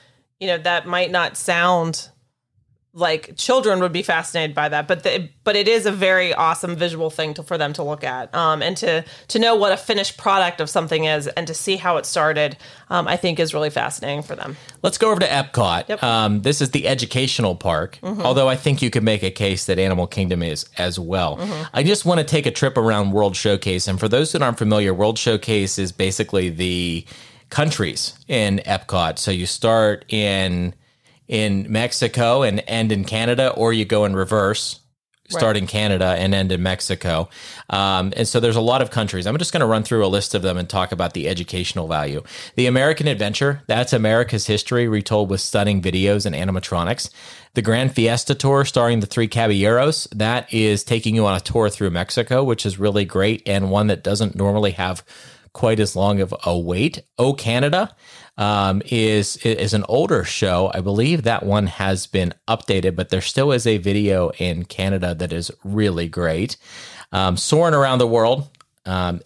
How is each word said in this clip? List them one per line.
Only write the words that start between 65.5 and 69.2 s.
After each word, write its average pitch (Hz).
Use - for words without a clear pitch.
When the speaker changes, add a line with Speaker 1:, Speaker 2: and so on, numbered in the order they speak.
Speaker 2:
really 98
great. 85
Um, 92
Soarin' 156
Around 135
the 123
World, 117
um, 90